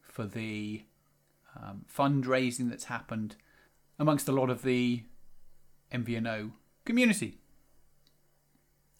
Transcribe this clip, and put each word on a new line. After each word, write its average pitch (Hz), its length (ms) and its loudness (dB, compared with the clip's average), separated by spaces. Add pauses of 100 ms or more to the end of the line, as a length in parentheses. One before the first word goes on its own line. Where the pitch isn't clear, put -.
for - 220 -8
the, 107 580 -6 (760)
um, 101 320 -12
fundraising 131 800 2
that's 117 140 -8
happened 113 520 -6 (600)
amongst 151 300 4
a 143 40 2
lot 131 200 4
of 123 100 -4
the 123 420 2 (880)
M 120 120 -2
V 117 120 -4
N 113 120 -2
O 110 240 -6 (340)
community. 233 540 2 (1600)